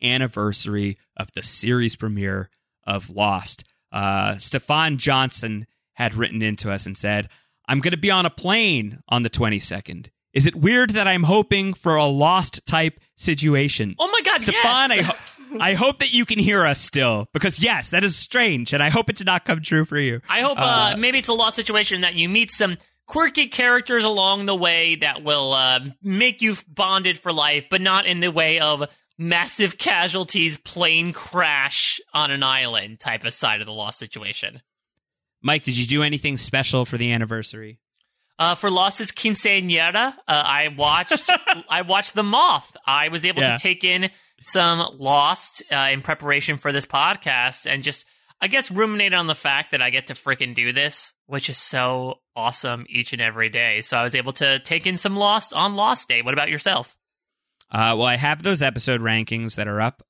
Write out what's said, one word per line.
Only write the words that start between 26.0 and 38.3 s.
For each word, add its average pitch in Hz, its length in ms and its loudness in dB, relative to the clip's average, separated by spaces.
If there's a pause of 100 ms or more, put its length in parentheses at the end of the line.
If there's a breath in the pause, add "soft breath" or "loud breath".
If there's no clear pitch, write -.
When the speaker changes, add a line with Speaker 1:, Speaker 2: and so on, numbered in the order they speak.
Speaker 2:
make 196 400 0
you 220 120 0
f-, - 140 -12
bonded 185 520 0
for 180 120 -4
life, 147 380 0
but 185 120 2
not 190 260 2
in 175 140 0
the 175 100 2
way 160 280 2
of 151 280 0 (300 soft breath)
massive 170 600 0
casualties, 175 800 0
plane 165 560 0
crash 147 840 -2 (140)
on 147 180 0
an 139 100 -2
island 117 580 0
type 113 260 -6
of 113 80 -6
side 107 280 -2
of 107 60 -12
the 107 60 -12
Lost 107 260 -10
situation. 104 640 -10 (800)
Speaker 1:
Mike, 147 220 0
did 123 120 -2
you 123 80 0
do 139 160 0
anything 147 360 -2
special 131 480 0
for 123 120 -6
the 120 140 0
anniversary? 110 640 -6 (640)